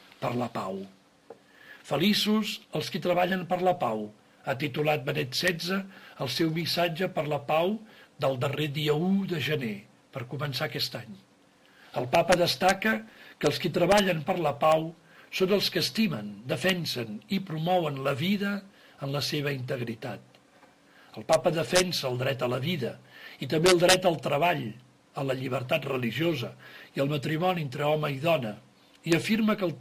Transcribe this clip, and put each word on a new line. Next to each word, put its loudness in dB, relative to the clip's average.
per -2
la -2
pau. -6
"Feliços 2
els -4
qui -4
treballen 0
per 0
la 6
pau", -2
ha -2
titulat 0
Benet -4
setze -2
el -4
seu 0
missatge 0
per -4
la -2
pau 2
del 0
darrer -2
dia 0
u 2
de -2
gener, -2
per -8
començar -4
aquest -6
any. -14
El -2
Papa 4
destaca 2
que 2
els 0
qui 0
treballen 4
per 0
la 2
pau 6
són 0
els 0
que -2
estimen, -2
defensen -2
i -2
promouen 0
la 0
vida 0
en -4
la -2
seva -2
integritat. -6
El -14
Papa 4
defensa 2
el -2
dret -2
a 2
la -2
vida -2
i -6
també 6
el 6
dret 6
al 4
treball, 0
a -4
la 0
llibertat -2
religiosa -2
i 0
al 0
matrimoni -2
entre -6
home 0
i -6
dona, 0
i 4
afirma 2
que 0
el -4